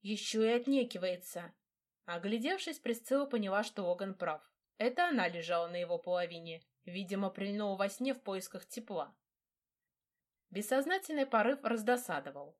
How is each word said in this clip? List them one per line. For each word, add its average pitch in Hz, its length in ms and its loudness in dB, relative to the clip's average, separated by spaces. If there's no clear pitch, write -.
Еще 214 420 -2
и 220 60 6
отнекивается. 233 1040 0
Оглядевшись, 226 720 -2
Присцилла 254 460 2
поняла, 208 380 0
что 208 200 -4
Логан 185 320 0
прав. 160 260 -2
Это 254 300 2
она 226 200 4
лежала 170 400 0
на 175 80 -6
его 175 240 0
половине, 170 640 -2
видимо, 190 440 -2
прильнула 202 480 -2
во 196 120 2
сне 262 240 -2
в 254 80 -6
поисках 185 440 -6
тепла. 202 500 -6
Бессознательный 277 760 0
порыв 240 380 4
раздосадовал. 175 960 0